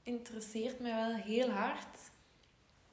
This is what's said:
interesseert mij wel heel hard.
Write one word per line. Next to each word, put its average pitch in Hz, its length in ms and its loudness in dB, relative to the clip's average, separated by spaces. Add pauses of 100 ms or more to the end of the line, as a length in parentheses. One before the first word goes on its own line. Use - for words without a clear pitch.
interesseert 233 760 -4
mij 240 160 -2
wel 226 200 2
heel 220 340 4
hard. 226 480 0 (960)